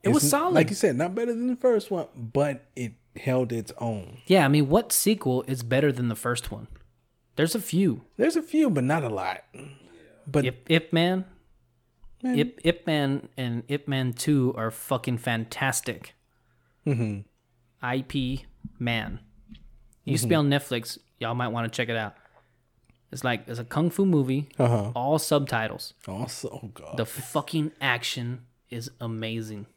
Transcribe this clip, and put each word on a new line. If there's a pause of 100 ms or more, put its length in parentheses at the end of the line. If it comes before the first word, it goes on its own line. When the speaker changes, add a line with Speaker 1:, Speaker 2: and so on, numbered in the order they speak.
Speaker 1:
It
was
Speaker 2:
it's
n-,
Speaker 1:
solid.
Speaker 2:
like
you
said,
not
better
than
the
first
one,
but (120)
it (240)
held
its
own.
Speaker 1:
Yeah,
I
mean,
what
sequel
is
better
than
the
first
one? (680)
There's
a
few. (140)
Speaker 2:
There's
a
few,
but
not
a
lot. (800)
But
Speaker 1:
Ip,
Ip
Man. (1000)
Speaker 2:
Man.
Speaker 1:
Ip,
Ip
Man
and
Ip
Man
Two
are
fucking
fantastic. (720)
Speaker 2:
Mm-hmm. (640)
Speaker 1:
I
P (320)
Man. (840)
It
used
to
be
Speaker 2:
Mm-hmm.
Speaker 1:
on
Netflix. (200)
Y'all
might
wanna
check
it
out. (1000)
It's
like,
it's
a
kung
fu
movie, (100)
Speaker 2:
Uh-huh.
Speaker 1:
all
subtitles. (140)
Speaker 2:
Also, (140)
oh
God.
Speaker 1:
The
fucking
action (280)
is (100)
amazing. (100)